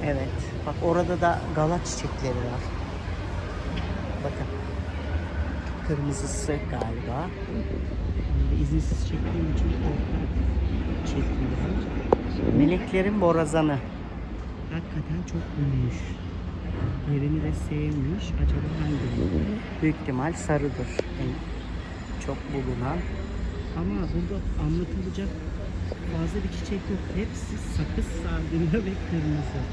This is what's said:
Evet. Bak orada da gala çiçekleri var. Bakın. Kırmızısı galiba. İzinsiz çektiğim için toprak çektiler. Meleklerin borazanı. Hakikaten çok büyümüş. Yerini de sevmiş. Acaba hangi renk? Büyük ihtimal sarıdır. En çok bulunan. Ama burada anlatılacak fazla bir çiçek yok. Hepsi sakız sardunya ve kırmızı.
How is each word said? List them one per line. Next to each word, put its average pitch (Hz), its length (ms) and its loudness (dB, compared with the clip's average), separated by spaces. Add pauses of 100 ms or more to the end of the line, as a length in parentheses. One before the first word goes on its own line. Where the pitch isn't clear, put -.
Evet. 135 240 2 (380)
Bak 151 80 -2 (100)
orada 175 360 4
da 170 180 4 (160)
gala 156 300 4
çiçekleri - 520 -2
var. 120 260 -2 (1600)
Bakın. 139 220 -2 (1400)
Kırmızısı 143 640 0 (180)
galiba. 120 580 -2 (1300)
İzinsiz 151 380 4
çektiğim 156 540 2
için - 140 4
toprak - 600 2 (800)
çektiler. - 1500 2
Meleklerin 190 600 4
borazanı. 160 560 4 (960)
Hakikaten 160 500 -4 (100)
çok 165 100 -2 (140)
büyümüş. 135 420 0 (1120)
Yerini 147 300 2
de 151 100 0 (160)
sevmiş. 151 560 0
Acaba 143 440 4 (140)
hangi 151 120 2
renk? 131 880 0
Büyük 156 200 4
ihtimal 139 300 0
sarıdır. 143 560 0 (340)
En 127 100 0 (920)
çok 139 100 -2 (160)
bulunan. 127 440 0 (840)
Ama 101 220 0
burada 170 420 0 (200)
anlatılacak 185 680 0 (840)
fazla 165 320 0
bir 175 140 -2
çiçek 196 220 -2 (100)
yok. 190 100 0 (140)
Hepsi 214 440 -2 (180)
sakız - 300 0 (160)
sardunya 165 640 2
ve 190 60 -2 (180)
kırmızı. 151 500 0 (120)